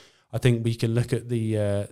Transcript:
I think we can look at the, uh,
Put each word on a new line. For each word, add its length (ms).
I 60
think 260
we 120
can 180
look 180
at 160
the, 300
uh, 340